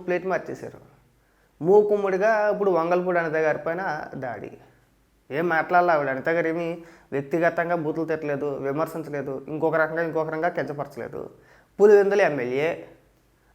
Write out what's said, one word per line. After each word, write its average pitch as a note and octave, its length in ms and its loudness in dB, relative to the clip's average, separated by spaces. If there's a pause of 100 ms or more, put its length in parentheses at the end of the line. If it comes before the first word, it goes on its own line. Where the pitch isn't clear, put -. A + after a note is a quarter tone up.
ప్లేట్ F3+ 200 -2
మార్చేశారు. - 540 -6 (840)
మూకుమ్మడిగా G#3 840 4
ఇప్పుడు G3 220 0
వంగల్పూడి F3 480 2
అనిత D#3+ 280 0
గారి D3 120 0
పైన E3 560 -6
దాడి. B2 360 -10 (800)
ఏం D#3+ 180 -2
మాట్లాడాలి F3 440 2
ఆవిడ? C#3+ 180 2
అనిత C3 180 -4
గారు E3 180 0
ఏమీ E3 220 -2 (440)
వ్యక్తిగతంగా E3 720 0
బూతులు D#3 200 -2
తిట్టలేదు, D3 440 -4 (200)
విమర్శించలేదు, C#3+ 800 -6
ఇంకొక D#3 340 -2
రకంగా, D#3+ 200 -2
ఇంకొక D#3+ 240 -2
రకంగా D#3+ 220 -4
కించపరచలేదు. C#3+ 840 -8 (500)
పులివెందుల G3+ 400 8
ఎమ్మెల్యే C#3+ 680 0 (680)